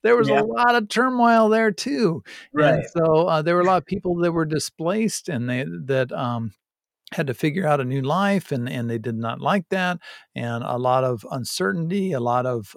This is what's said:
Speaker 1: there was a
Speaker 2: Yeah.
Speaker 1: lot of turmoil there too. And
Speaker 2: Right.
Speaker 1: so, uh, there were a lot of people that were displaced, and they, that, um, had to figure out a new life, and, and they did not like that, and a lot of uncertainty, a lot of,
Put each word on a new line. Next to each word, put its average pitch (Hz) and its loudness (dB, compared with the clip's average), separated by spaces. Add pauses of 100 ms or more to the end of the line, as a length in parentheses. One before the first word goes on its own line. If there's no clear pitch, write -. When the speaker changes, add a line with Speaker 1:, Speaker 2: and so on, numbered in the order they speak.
Speaker 1:
there 240 6
was 220 2
a 220 4
Speaker 2:
Yeah. 220 4
Speaker 1:
lot 233 2
of 220 0
turmoil 233 4
there 220 4
too. 226 -2 (320)
And 151 4
Speaker 2:
Right. - 0
Speaker 1:
so, 165 2
uh, 156 2
there 170 2
were 175 4
a 180 4
lot 185 4
of 151 -4
people 185 -4
that 170 0
were 165 0
displaced, 170 -2
and 123 -2
they, 127 -2 (200)
that, 131 0
um, 120 -4 (580)
had 165 -4
to 127 -4
figure 160 -2
out 147 2
a 131 -4
new 131 -2
life, 185 -2
and, 123 -4
and 120 -4
they 117 -4
did 113 -6
not 117 -6
like 170 -2
that, 180 -2 (360)
and 120 -6
a 123 -4
lot 127 2
of 123 -4
uncertainty, 185 -2
a 131 -2
lot 120 0
of, 120 -6